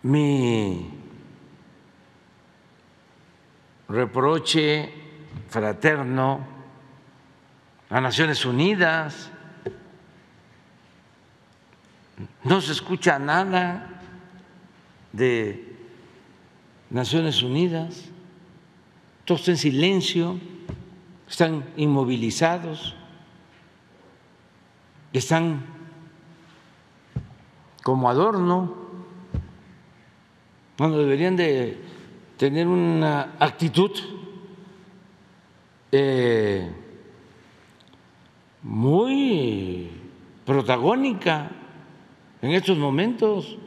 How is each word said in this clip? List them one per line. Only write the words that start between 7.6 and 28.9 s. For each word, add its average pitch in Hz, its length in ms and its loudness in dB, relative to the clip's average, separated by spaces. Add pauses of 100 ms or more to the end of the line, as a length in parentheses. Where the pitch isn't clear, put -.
a 127 140 2
Naciones 139 420 2
Unidas. 160 840 0 (3250)
No 180 160 4
se 147 120 -4
escucha 170 460 0
nada 180 840 -2 (1080)
de 113 640 -2 (1160)
Naciones 135 520 0
Unidas, 165 680 -2 (1160)
todo 175 80 2
está 185 140 0
en 165 80 2
silencio, 170 840 0 (880)
están 160 340 2 (140)
inmovilizados, 151 1200 0 (2250)
están 156 540 0 (2250)
como 127 260 2
adorno, 180 680 2 (2000)